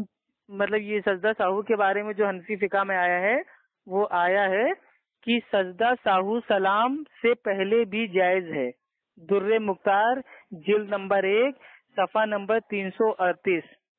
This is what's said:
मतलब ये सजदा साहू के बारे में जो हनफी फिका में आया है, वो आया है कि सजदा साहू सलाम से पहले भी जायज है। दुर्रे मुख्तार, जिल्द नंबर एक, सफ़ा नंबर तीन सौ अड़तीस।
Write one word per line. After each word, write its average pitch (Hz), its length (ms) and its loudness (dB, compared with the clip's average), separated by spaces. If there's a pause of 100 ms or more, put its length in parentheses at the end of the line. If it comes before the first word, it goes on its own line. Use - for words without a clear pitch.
(520)
मतलब 202 300 -2
ये 208 200 -4
सजदा 202 320 -2
साहू 196 280 -2
के 214 140 -2
बारे 202 280 0
में 214 100 -8
जो 202 140 0
हनफी 185 280 -6
फिका 196 280 0
में 196 140 -4
आया 180 220 2
है, 233 240 0 (440)
वो 190 240 -2
आया 180 320 2
है 208 300 0 (500)
कि 233 180 0 (100)
सजदा 196 420 0
साहू 202 460 0
सलाम 220 640 0
से - 300 0
पहले 208 520 0
भी 214 220 -4
जायज 185 380 2
है। 139 260 -4 (480)
दुर्रे 196 400 0
मुख्तार, 214 640 0 (300)
जिल्द 202 360 -2
नंबर 196 360 0
एक, 233 300 2 (440)
सफ़ा 220 260 0
नंबर 208 340 -2
तीन 196 300 -6
सौ 220 220 0
अड़तीस। 180 520 -2 (360)